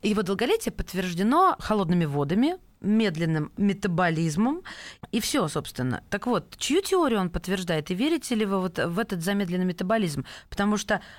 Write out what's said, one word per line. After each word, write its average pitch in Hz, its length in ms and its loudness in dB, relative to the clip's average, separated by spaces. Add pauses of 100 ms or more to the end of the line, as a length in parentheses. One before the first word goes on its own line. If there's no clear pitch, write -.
его 214 200 2
долголетие 220 500 0
подтверждено 196 840 2
холодными 180 460 2
водами, 156 520 0 (260)
медленным 165 760 2
метаболизмом, 185 1040 0 (520)
и 240 80 0
все, 214 280 0
собственно. 127 640 -4
Так - 160 -4
вот, 240 320 -2
чью 339 240 0
теорию 311 380 2
он 180 100 0
подтверждает, 175 600 -2
и 185 40 -2
верите 277 400 0
ли 214 100 2
вы 196 160 0
вот 185 180 -4
в 170 200 0
этот 202 240 -2
замедленный 185 420 0
метаболизм? 180 600 0 (260)
Потому 208 260 0
что 202 240 -2 (180)